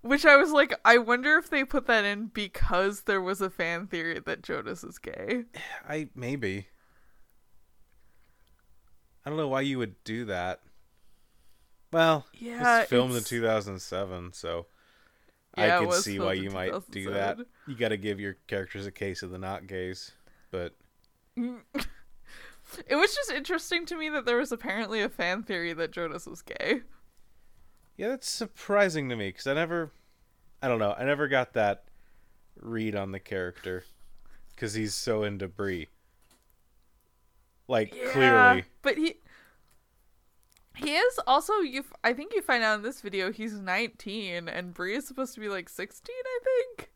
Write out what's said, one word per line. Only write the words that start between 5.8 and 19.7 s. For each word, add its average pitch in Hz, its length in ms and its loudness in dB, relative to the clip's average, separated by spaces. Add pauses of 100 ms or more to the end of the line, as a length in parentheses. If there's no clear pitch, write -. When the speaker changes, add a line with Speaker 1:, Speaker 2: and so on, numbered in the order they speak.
Speaker 2:
I, 151 260 -6
maybe. 120 540 -6 (2500)
I 143 40 -6
don't 151 80 -4
know 156 100 0
why 135 140 0
you 139 160 0
would 104 260 -4
do 113 220 -4
that. 92 340 -4 (1300)
Well, 165 420 4
Speaker 1:
Yeah, 240 480 2
Speaker 2:
it's - 80 -2
filmed 127 220 4
in 120 80 0
Speaker 1:
it's 107 100 -6
Speaker 2:
two 120 120 -2
thousand 104 400 0
seven, 92 520 -6
so 85 320 -6 (920)
Speaker 1:
Yeah, 208 60 4
Speaker 2:
I - 140 6
Speaker 1:
it - 20 4
Speaker 2:
could 151 80 2
Speaker 1:
was - 160 2
Speaker 2:
see 98 160 -2
why 95 140 2
Speaker 1:
filmed 95 60 0
in 95 40 -4
Speaker 2:
you 98 80 -6
might 92 200 -2
do - 40 -6
that. 98 160 -10
Speaker 1:
two 98 180 -8
thousand 98 280 0
seven. 247 80 -12 (220)
Speaker 2:
You 135 80 -8
gotta 110 220 0
give 101 220 -4
your 101 140 -6 (140)
characters 98 380 -6
a 98 60 -8
case 98 320 -6
of 90 80 -10
the 92 60 -10
not 95 300 -8
gays, 92 440 -8 (400)